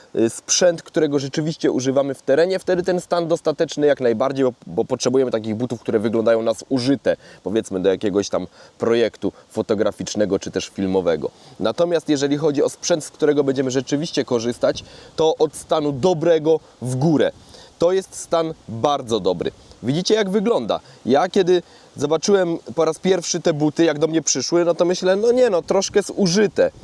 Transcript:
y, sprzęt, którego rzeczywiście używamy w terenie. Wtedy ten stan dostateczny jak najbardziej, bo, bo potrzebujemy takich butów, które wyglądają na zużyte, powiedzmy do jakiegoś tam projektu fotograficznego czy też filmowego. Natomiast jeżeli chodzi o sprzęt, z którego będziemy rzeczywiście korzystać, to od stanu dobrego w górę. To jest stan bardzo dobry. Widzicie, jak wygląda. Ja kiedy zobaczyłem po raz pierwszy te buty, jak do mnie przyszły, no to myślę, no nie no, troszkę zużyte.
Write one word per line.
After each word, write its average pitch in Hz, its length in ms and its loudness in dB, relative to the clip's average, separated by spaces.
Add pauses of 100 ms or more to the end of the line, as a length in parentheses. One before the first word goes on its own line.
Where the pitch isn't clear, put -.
(160)
y, 113 140 2
sprzęt, - 520 0
którego 151 380 -2
rzeczywiście 151 520 -2
używamy 135 420 0
w - 80 -14
terenie. 175 380 2
Wtedy 180 240 0
ten 180 180 -2
stan 170 260 -2
dostateczny 151 600 0
jak 139 140 2
najbardziej, 131 440 0
bo, 120 80 0 (140)
bo 87 180 -2
potrzebujemy 127 460 0
takich 110 240 -4
butów, 120 260 -6
które 113 180 0
wyglądają 113 420 2
na 113 120 0
zużyte, 123 640 -2 (260)
powiedzmy 98 360 -2
do 95 100 2
jakiegoś 95 400 0
tam 90 180 -4 (300)
projektu 110 540 0 (180)
fotograficznego 104 920 -2
czy 92 120 -12
też - 160 -6
filmowego. 87 640 -2 (280)
Natomiast 156 500 0
jeżeli 143 280 0
chodzi 147 260 0
o - 60 2
sprzęt, - 340 -2
z - 60 -14
którego 143 340 2
będziemy 131 280 0
rzeczywiście 143 540 -2
korzystać, 120 580 -2 (320)
to 160 220 2
od 156 180 0
stanu 151 360 -2
dobrego 160 680 2 (220)
w 127 140 -6
górę. 131 360 2 (480)
To 175 120 2
jest 190 240 -2
stan 165 380 -2 (140)
bardzo 117 520 -2
dobry. 90 320 -2 (340)
Widzicie, 175 300 0
jak 208 140 0
wygląda. 185 500 0 (260)
Ja 143 240 2
kiedy 180 340 2 (320)
zobaczyłem 165 640 0 (180)
po 160 100 0
raz 160 140 -2
pierwszy 180 400 0
te 170 140 0
buty, 151 300 0
jak 151 160 2
do 156 80 2
mnie 160 140 0
przyszły, 165 440 0
no 165 100 0
to 175 100 0
myślę, 180 300 0
no 226 160 2
nie 247 180 4
no, 170 120 0
troszkę 190 420 0
zużyte. 180 680 2 (120)